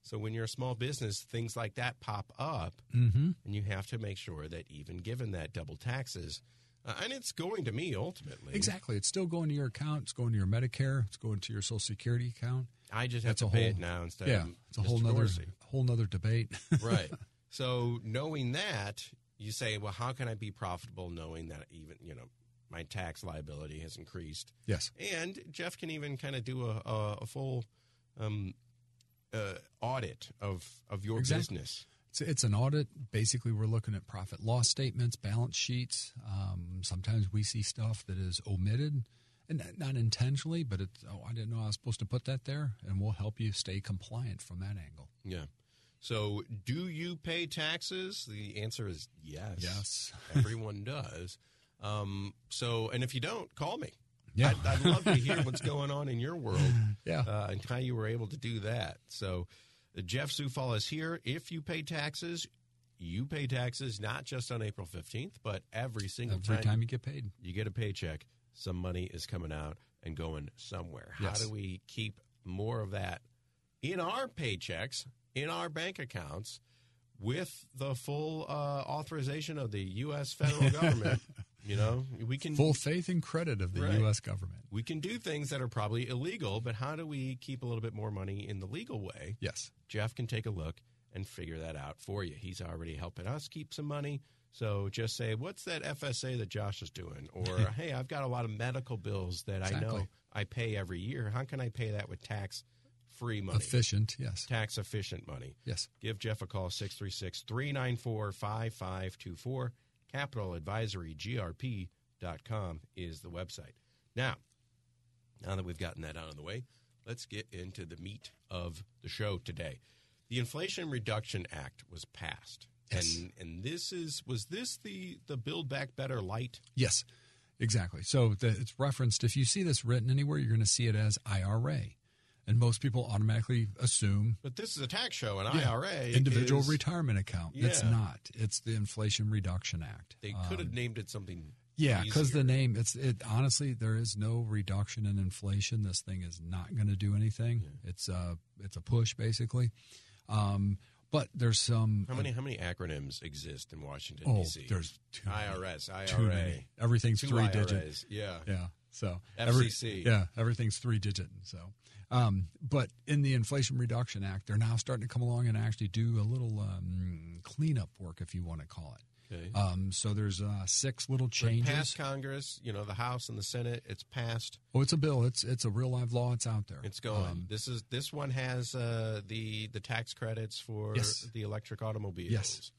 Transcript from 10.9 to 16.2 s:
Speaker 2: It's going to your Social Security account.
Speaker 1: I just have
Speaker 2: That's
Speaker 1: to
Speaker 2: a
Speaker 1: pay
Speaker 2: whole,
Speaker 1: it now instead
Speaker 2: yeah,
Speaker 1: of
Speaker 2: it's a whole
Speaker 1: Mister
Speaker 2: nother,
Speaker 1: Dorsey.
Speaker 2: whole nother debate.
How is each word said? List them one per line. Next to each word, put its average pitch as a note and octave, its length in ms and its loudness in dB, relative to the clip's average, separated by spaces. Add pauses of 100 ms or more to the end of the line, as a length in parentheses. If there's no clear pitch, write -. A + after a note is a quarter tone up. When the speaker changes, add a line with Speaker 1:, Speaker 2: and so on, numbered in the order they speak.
Speaker 2:
It's - 100 -8
going G#2 240 -2
to - 120 -6
your G#2 100 -2
Social G#2+ 180 -2
Security A#2+ 480 0
account. B2 380 -2 (260)
Speaker 1:
I A#2 160 2
just A#2 160 0
have A#2 60 6
Speaker 2:
That's G#2+ 100 2
Speaker 1:
to A2+ 60 4
Speaker 2:
a F#2+ 40 4
Speaker 1:
pay A2+ 120 8
Speaker 2:
whole, A#2 80 6
Speaker 1:
it F#2+ 80 0
now F2 260 0
instead F2 240 -2
Speaker 2:
yeah, G2 140 6
Speaker 1:
of E2+ 80 -2 (180)
Speaker 2:
it's - 100 -6
a G#2+ 40 2
whole A#2 160 6
Speaker 1:
Mister A2+ 100 6
Speaker 2:
nother, A2+ 140 6
Speaker 1:
Dorsey. F2 240 4 (180)
Speaker 2:
whole C3+ 200 0
nother A#2 220 4
debate. A2 460 2 (180)